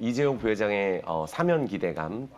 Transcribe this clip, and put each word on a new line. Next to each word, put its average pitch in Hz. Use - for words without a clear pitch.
이재용 123
부회장의, 101
어, 80
사면 170
기대감, 92